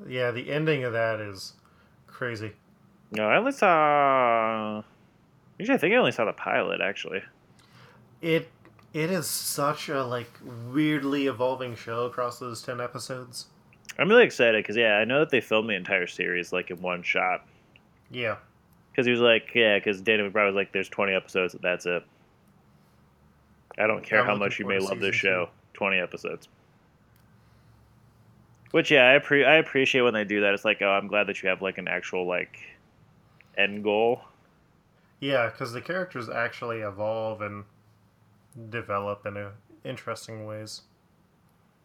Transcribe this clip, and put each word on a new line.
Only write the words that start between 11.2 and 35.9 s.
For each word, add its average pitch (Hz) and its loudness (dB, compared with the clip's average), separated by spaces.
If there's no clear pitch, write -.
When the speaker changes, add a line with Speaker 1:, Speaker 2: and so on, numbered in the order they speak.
Speaker 1:
evolving 127 -2
show 117 -6
across 120 -6
those 117 -10
ten 120 -8
episodes. 123 -12
Speaker 2:
I'm 160 2
really 233 8
excited 117 4
'cause, 104 -4
yeah, 113 6
I 107 6
know 127 2
that 160 2
they 123 2
filmed 110 0
the 107 -2
entire 92 0
series, 90 -4
like, 90 -4
in 90 -10
one 90 -4
shot. 92 -2
Speaker 1:
Yeah. 120 -6
Speaker 2:
'Cause 131 2
he 123 4
was 120 2
like, 117 4
yeah, 107 6
'cause 98 -2
Danny 107 2
McBride 101 2
was 98 2
like, 98 -2
"There's 95 -4
twenty 98 -2
episodes, 92 -2
that's 90 -2
it. 87 -2
I 104 0
don't 104 0
care 107 2
Speaker 1:
I'm - 2
Speaker 2:
how 104 2
Speaker 1:
looking 104 0
Speaker 2:
much 98 -4
you 104 -4
Speaker 1:
forward 98 -2
Speaker 2:
may - 2
Speaker 1:
to 95 -4
Speaker 2:
love 95 -4
this 95 0
Speaker 1:
season 95 2
Speaker 2:
show, 90 2
Speaker 1:
two. - -12
Speaker 2:
twenty 98 0
episodes." 87 -8
Which, 156 2
yeah, 127 8
I 143 8
appre-, 143 2
I 151 8
appreciate 135 2
when 120 4
they 107 0
do 101 -2
that. 101 2
It's 101 -6
like, 107 2
"Oh, 101 2
I'm 98 0
glad 101 0
that 98 -6
you 95 0
have, 90 -2
like, 95 -4
an 90 -10
actual, 90 -4
like, 87 -4
end 101 0
goal." 113 2
Speaker 1:
Yeah, 131 0
'cause 117 -10
the 120 -10
characters 165 -8